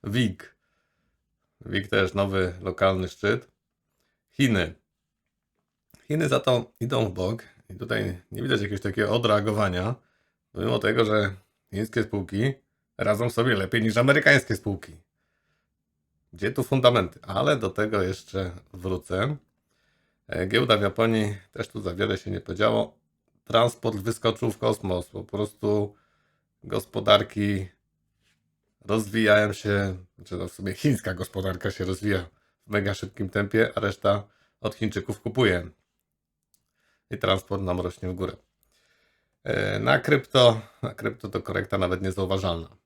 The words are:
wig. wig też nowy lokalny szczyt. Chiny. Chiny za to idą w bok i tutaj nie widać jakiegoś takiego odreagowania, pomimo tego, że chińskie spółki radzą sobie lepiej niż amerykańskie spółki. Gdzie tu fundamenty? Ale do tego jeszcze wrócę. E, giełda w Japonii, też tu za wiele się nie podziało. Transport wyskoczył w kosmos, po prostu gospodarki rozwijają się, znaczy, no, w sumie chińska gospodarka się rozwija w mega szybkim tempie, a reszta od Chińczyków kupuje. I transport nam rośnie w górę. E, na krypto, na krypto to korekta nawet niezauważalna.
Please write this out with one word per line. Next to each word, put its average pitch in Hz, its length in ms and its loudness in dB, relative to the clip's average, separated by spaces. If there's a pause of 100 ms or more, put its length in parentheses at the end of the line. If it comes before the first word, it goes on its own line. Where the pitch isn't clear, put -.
wig. 104 500 -2 (1120)
wig 101 220 -4
też 98 260 2
nowy 95 460 0
lokalny 92 480 0
szczyt. 110 420 -2 (800)
Chiny. 98 440 0 (1300)
Chiny 151 220 0
za 131 120 2
to 120 400 0
idą 117 280 0
w 90 40 -6
bok 92 300 -2 (280)
i 95 40 -16
tutaj 95 480 -4 (100)
nie 107 100 -8
widać 131 180 0
jakiegoś 101 200 -4
takiego 101 300 0
odreagowania, 104 840 2 (580)
pomimo 107 260 -2
tego, 110 260 2
że 104 300 0 (360)
chińskie 110 320 -2
spółki 101 500 -2 (460)
radzą 107 320 0
sobie 120 240 2
lepiej 98 280 0
niż 110 140 0
amerykańskie 135 600 4
spółki. 90 400 -6 (1400)
Gdzie 98 180 -4
tu 131 140 -2
fundamenty? 123 580 4
Ale 135 340 0
do 107 140 -2
tego 107 320 0
jeszcze 92 480 -4 (220)
wrócę. 92 640 -4 (920)
E, 87 200 -4
giełda 113 300 2
w 101 60 0
Japonii, 107 540 0 (160)
też - 160 -8
tu - 120 -12
za 92 140 -6
wiele 101 240 -2
się - 120 -10
nie 95 100 -6
podziało. 110 580 0 (460)
Transport 110 520 0
wyskoczył 113 540 -2
w - 80 -10
kosmos, 98 480 -2
po - 180 -12
prostu 104 680 -4 (680)
gospodarki 104 1040 0 (1160)
rozwijają 104 680 4
się, 101 440 0 (200)
znaczy, - 200 -12
no, 90 120 -6
w - 40 -12
sumie 98 220 -8
chińska 113 400 0
gospodarka 92 560 -4
się 92 140 -4
rozwija 92 440 -2 (380)
w - 40 -14
mega 101 240 0
szybkim 98 360 -8
tempie, 107 440 2
a - 60 -2
reszta 101 480 0 (320)
od 107 140 -4
Chińczyków 104 460 -6
kupuje. 98 500 0 (1400)
I 98 80 -10
transport 95 440 -2
nam 90 180 -2
rośnie 90 280 -6
w 92 60 -6
górę. 92 220 -6 (1080)
E, 101 340 -2
na 123 200 4
krypto, 127 600 4 (220)
na - 120 -6
krypto - 340 -6
to 92 140 -6
korekta 98 360 -4
nawet 90 240 -2
niezauważalna. 95 840 -2